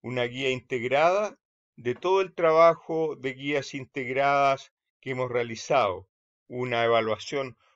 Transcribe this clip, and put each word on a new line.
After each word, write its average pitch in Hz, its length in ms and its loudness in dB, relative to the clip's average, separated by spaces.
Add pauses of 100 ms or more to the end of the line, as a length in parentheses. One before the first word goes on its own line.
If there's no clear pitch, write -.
Una 123 220 -4
guía 127 260 -4
integrada 135 880 0 (380)
de 120 180 -4
todo 185 260 0
el 185 140 -4
trabajo 160 800 4
de 131 200 -8
guías 139 400 -4
integradas 139 960 0 (280)
que 131 100 -12
hemos 127 200 -4
realizado. 117 800 -2 (400)
Una 123 360 -2
evaluación 117 720 0 (200)